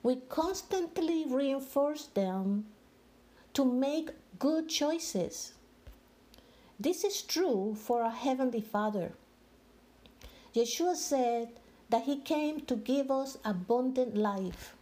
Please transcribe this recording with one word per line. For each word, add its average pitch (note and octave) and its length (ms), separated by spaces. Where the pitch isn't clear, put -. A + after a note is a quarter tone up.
We B3+ 140
constantly E4 1000
reinforce C#4 800
them G3 580
to C#4 100
make C#4 460
good D#4+ 280
choices. - 840
This D4 240
is G4+ 180
true A3 580
for A#3+ 220
our A3+ 80
Heavenly B3+ 520
Father. G#3 520
Yeshua D#4 400
said A#3 540
that B3 140
He C#4 120
came D4+ 440
to B3+ 140
give C4+ 360
us C4+ 340
abundant A#3+ 720
life. G3 640